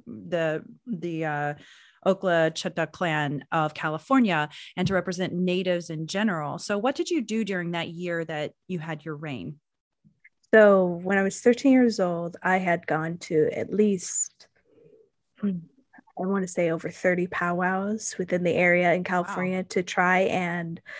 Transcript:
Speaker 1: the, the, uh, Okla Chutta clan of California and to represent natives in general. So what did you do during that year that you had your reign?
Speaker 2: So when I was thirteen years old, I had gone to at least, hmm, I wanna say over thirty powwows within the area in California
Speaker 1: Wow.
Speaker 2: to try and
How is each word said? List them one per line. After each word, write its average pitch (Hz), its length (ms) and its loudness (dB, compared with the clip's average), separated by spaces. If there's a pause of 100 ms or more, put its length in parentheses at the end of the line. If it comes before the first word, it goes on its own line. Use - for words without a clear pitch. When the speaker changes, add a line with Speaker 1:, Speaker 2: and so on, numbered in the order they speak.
Speaker 1:
the, 160 560 -4 (260)
the, 165 380 -6
uh, 147 280 -2 (500)
Okla 170 520 2
Chutta 165 320 -4
clan 151 640 -2
of 156 240 0
California 160 760 0 (260)
and 180 120 0
to 196 80 0
represent 180 380 -2
natives 180 580 -2
in 156 160 -8
general. 165 500 -2
So 208 220 -4
what 254 160 -2
did 339 160 -4
you 320 100 0
do 220 240 -2
during 175 280 -4
that 170 160 -4
year 170 360 -6
that 151 280 -6 (140)
you 180 120 -6
had 156 260 -8
your 160 100 -8
reign? 143 440 -10 (920)
Speaker 2:
So 190 520 8
when 196 160 2
I - 20 2
was 190 200 0
thirteen 247 320 6
years 240 260 6
old, 170 420 -2
I 185 160 2
had 175 300 0
gone 160 320 -2
to 156 320 2
at - 200 -6
least, - 760 0 (960)
hmm, 190 180 -2 (600)
I 185 60 -4
wanna 196 220 -2
say 170 240 0
over 160 180 -4
thirty 180 380 0
powwows 185 880 -2
within 180 240 -2
the 175 140 2
area 175 380 4
in 180 100 0
California 185 540 -2
Speaker 1:
Wow. 185 120 -4
Speaker 2:
to 185 140 -2
try 185 380 2
and 175 600 -2 (180)